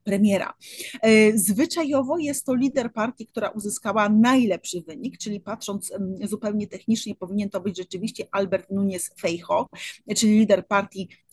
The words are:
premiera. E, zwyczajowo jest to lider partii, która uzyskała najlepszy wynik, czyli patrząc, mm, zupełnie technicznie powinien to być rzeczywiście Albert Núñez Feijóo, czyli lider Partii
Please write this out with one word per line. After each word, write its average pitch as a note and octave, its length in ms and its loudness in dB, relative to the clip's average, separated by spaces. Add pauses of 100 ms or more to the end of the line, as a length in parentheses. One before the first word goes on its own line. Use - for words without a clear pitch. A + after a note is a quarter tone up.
premiera. G3 500 2 (480)
E, A3 360 6
zwyczajowo C4+ 800 0
jest C#4+ 280 -4
to C4 100 0
lider C4 380 0
partii, A3+ 340 -4
która G#3+ 220 -6
uzyskała G#3 600 -2
najlepszy G#3+ 720 4
wynik, D#3+ 360 -12
czyli G#3 220 -8
patrząc, G3+ 520 -8
mm, F#3+ 440 -6
zupełnie G#3 320 -4
technicznie G#3+ 480 -4
powinien G3+ 340 -4
to F#3 120 -6
być F3+ 160 -6
rzeczywiście F#3 540 -8
Albert F#3+ 380 -4
Núñez G3 400 -2 (120)
Feijóo, F3 480 -2 (460)
czyli G#3+ 240 4
lider G3+ 280 4
Partii G3 420 -2 (240)